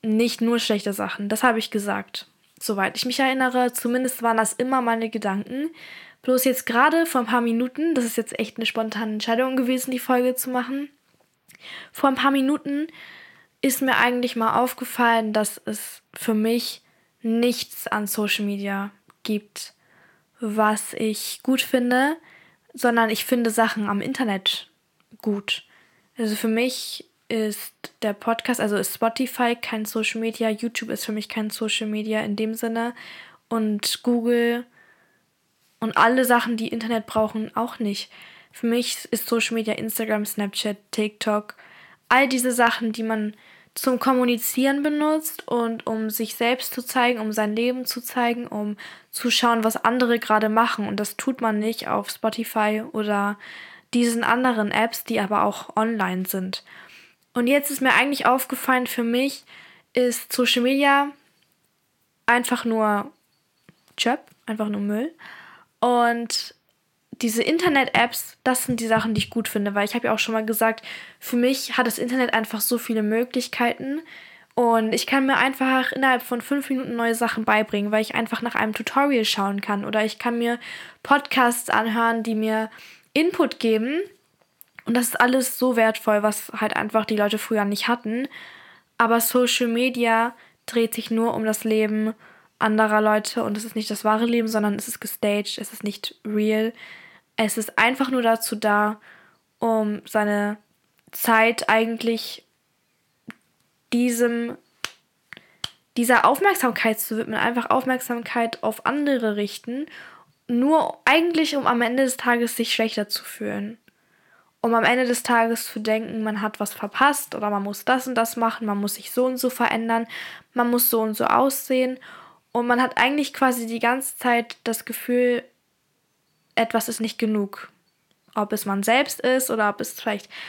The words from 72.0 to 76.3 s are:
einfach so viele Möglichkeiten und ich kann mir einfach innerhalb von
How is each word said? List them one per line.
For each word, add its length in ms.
einfach 300
so 160
viele 240
Möglichkeiten 960
und 400
ich 120
kann 200
mir 100
einfach 560
innerhalb 300
von 180